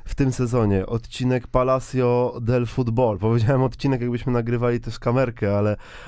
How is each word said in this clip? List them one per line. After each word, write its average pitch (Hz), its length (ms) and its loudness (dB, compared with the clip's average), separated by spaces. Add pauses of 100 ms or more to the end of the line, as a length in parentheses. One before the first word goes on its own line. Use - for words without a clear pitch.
w - 100 -6
tym 135 160 2
sezonie 113 540 2
odcinek 123 640 -2
Palacio 127 920 0
del 120 240 0
Fútbol. 117 520 0
Powiedziałem 117 460 2
odcinek, 131 380 -2
jakbyśmy 120 320 -2
nagrywali 120 460 0
też 120 200 -10
kamerkę, 120 580 0
ale, 104 180 2 (320)